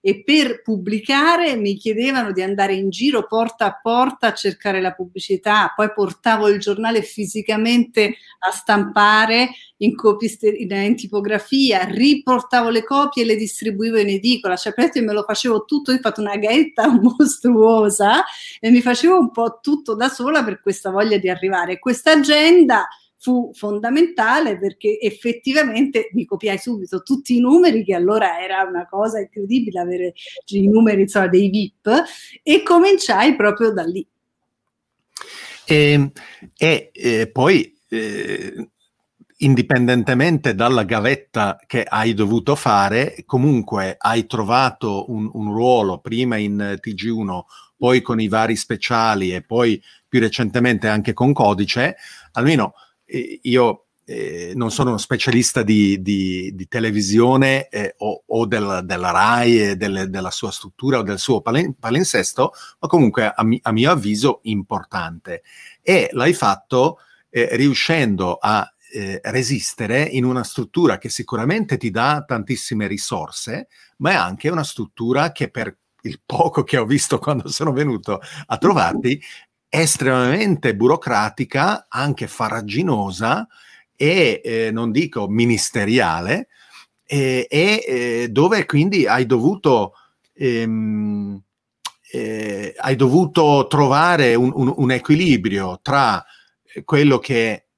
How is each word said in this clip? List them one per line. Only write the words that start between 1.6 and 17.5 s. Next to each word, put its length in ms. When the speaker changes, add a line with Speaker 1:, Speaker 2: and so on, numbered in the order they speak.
Speaker 1:
chiedevano 560
di 80
andare 340
in 140
giro 380
porta 400
a 160
porta 460
a 40
cercare 480
la 120
pubblicità, 800
poi 180
portavo 560
il 120
giornale 420
fisicamente 1120
a 140
stampare 1000
in 180
copiste-, 520
in, 220
in 260
tipografia, 880
riportavo 840
le 140
copie 380
e 40
le 100
distribuivo 640
in 100
edicola, 480
cioè, 160
praticamente 400
me 60
lo 80
facevo 380
tutto, 260
io 80
ho 20
fatto 200
una 160
gaetta 520
<laughs> 140
mostruosa 1200